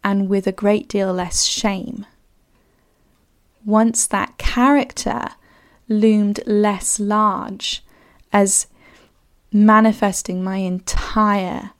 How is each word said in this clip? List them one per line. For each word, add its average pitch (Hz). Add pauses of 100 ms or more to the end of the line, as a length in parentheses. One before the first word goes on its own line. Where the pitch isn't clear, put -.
and 196
with 196
a 190
great 208
deal 190
less 180
shame. - (1600)
Once 220
that -
character - (600)
loomed 208
less 208
large 208 (480)
as 196 (840)
manifesting 208
my 190
entire 190